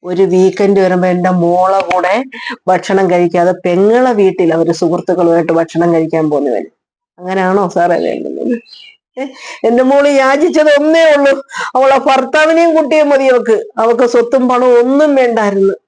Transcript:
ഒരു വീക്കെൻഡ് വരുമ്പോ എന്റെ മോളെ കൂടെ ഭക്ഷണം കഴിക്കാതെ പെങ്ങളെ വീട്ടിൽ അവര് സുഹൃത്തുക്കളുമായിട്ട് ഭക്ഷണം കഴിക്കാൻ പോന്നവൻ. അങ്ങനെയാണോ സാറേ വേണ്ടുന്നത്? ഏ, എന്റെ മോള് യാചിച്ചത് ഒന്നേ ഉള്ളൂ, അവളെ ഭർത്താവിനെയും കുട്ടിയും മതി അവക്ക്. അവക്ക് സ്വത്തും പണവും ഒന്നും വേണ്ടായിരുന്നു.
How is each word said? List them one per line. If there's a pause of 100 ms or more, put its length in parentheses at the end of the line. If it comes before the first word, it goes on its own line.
ഒരു
വീക്കെൻഡ്
വരുമ്പോ
എന്റെ
മോളെ
കൂടെ (440)
ഭക്ഷണം
കഴിക്കാതെ
പെങ്ങളെ
വീട്ടിൽ
അവര്
സുഹൃത്തുക്കളുമായിട്ട്
ഭക്ഷണം
കഴിക്കാൻ
പോന്നവൻ. (540)
അങ്ങനെയാണോ
സാറേ
വേണ്ടുന്നത്? (600)
ഏ, (380)
എന്റെ
മോള്
യാചിച്ചത് (100)
ഒന്നേ
ഉള്ളൂ, (320)
അവളെ
ഭർത്താവിനെയും
കുട്ടിയും
മതി
അവക്ക്. (120)
അവക്ക്
സ്വത്തും
പണവും
ഒന്നും
വേണ്ടായിരുന്നു. (140)